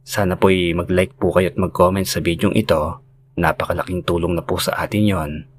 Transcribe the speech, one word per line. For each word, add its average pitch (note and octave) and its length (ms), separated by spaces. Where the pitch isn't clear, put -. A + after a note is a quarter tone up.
Sana F#2+ 320
po'y F2+ 400
mag-like F2+ 400
po F#2 160
kayo F2+ 240
at - 80
mag-comment F#2 480
sa D#2 140
bidyong E2+ 340
ito. D#2+ 460
Napakalaking E2+ 640
tulong E2+ 320
na E2 80
po - 160
sa - 240
atin A2 240
yon. D#2+ 260